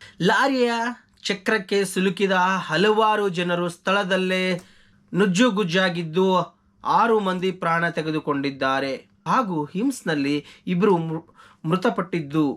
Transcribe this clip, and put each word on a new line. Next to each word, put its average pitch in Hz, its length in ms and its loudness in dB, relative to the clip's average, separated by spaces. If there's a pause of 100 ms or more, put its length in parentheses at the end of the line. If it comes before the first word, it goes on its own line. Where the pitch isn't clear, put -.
(220)
ಲಾರಿಯ 240 500 2 (520)
ಚಕ್ರಕ್ಕೆ 202 640 0
ಸಿಲುಕಿದ 190 460 0 (280)
ಹಲವಾರು 208 680 2
ಜನರು 175 400 -2
ಸ್ಥಳದಲ್ಲೇ 185 920 -2 (540)
ನುಜ್ಜುಗುಜ್ಜಾಗಿದ್ದು, 185 1400 0 (280)
ಆರು 214 340 2
ಮಂದಿ 185 320 -2
ಪ್ರಾಣ 170 380 0
ತೆಗೆದುಕೊಂಡಿದ್ದಾರೆ 139 1200 -4 (200)
ಹಾಗೂ 185 380 0
ಹಿಮ್ಸ್‌ನಲ್ಲಿ 151 800 -2 (220)
ಇಬ್ರು 185 300 4
ಮೃ-, 160 360 -6 (320)
ಮೃತಪಟ್ಟಿದ್ದು 160 920 -2